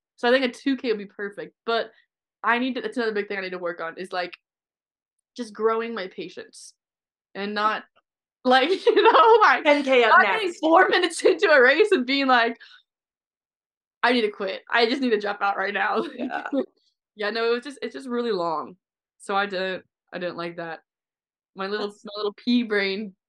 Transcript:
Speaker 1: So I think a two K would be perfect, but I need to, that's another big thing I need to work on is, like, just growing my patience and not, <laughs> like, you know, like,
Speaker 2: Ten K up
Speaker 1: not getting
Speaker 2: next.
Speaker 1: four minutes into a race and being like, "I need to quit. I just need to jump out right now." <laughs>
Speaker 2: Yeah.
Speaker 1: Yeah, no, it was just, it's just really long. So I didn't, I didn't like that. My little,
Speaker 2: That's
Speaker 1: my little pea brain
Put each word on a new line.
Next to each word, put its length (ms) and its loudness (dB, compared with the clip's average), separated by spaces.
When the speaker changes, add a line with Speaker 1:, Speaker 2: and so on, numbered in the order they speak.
Speaker 1:
So 120 -2
I 40 4
think 120 2
a 60 -2
two 260 -4
K 140 -8
would 80 -2
be 80 -12
perfect, 480 -14
but 240 -2
I 140 2
need 180 -4
to, 60 -6
that's 140 -8
another 160 -2
big 160 -4
thing 100 -6
I 40 -8
need 80 -8
to 80 -10
work 220 -8
on 180 -10
is, 140 -12
like, 260 -8
just 180 -12
growing 400 -4
my 140 -8
patience 680 -18
and 200 -10
not, 300 -2
<laughs> 260 -20
like, 260 4
you 160 4
know, 400 8
like, 220 4
Speaker 2:
Ten 200 4
K 200 4
up 140 6
Speaker 1:
not 140 4
getting 220 -2
Speaker 2:
next. 60 -16
Speaker 1:
four 280 6
minutes 360 -2
into 260 4
a 120 6
race 300 4
and 140 0
being 220 0
like, 300 2
"I 100 2
need 100 0
to 80 0
quit. 400 -10
I 160 2
just 160 -2
need 80 0
to 100 0
jump 220 -6
out 140 -2
right 180 -6
now." 340 -2
<laughs> 40 -16
Speaker 2:
Yeah. 360 -8
Speaker 1:
Yeah, 140 -6
no, 200 -4
it 40 0
was 100 -8
just, 180 -16
it's 120 -10
just 140 -14
really 240 -4
long. 440 -6
So 180 -6
I 100 0
didn't, 380 -8
I 60 -10
didn't 180 -8
like 200 -10
that. 240 -12
My 120 -8
little, 200 -6
Speaker 2:
That's 160 -18
Speaker 1:
my 120 -18
little 180 -6
pea 300 0
brain 500 -4